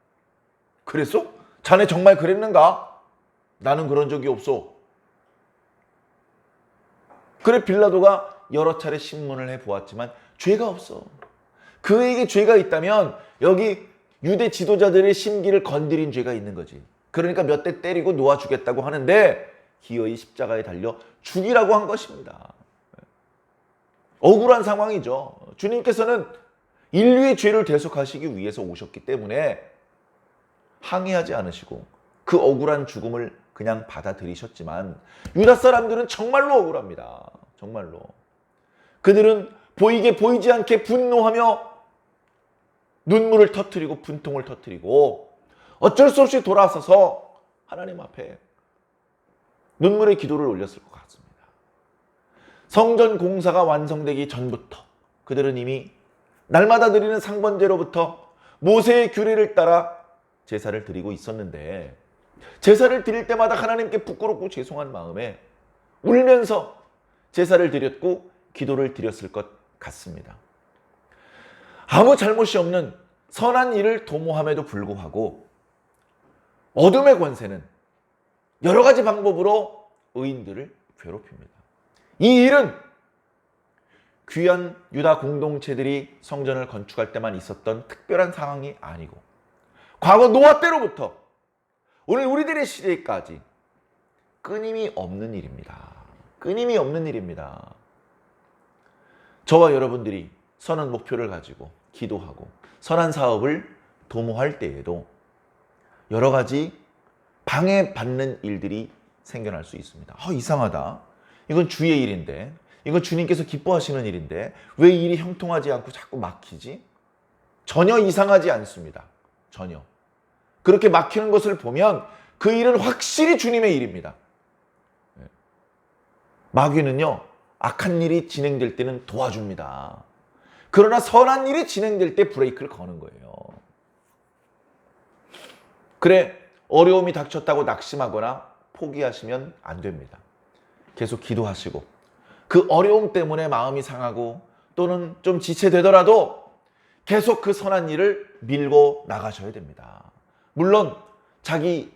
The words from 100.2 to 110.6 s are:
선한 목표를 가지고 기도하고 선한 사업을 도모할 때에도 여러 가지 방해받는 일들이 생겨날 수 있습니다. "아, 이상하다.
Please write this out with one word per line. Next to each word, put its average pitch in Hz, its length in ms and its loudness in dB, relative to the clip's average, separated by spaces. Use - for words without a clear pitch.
선한 156 320 -8
목표를 117 380 -8
가지고 82 420 -18
기도하고 92 540 -12
선한 165 320 -2
사업을 131 640 -4
도모할 117 500 -6
때에도 85 480 -12
여러 120 200 0
가지 135 460 -4
방해받는 135 1000 -2
일들이 101 480 -10
생겨날 104 400 -12
수 - 140 -20
있습니다. - 400 -20
"아, 180 140 -12
이상하다. 120 720 -4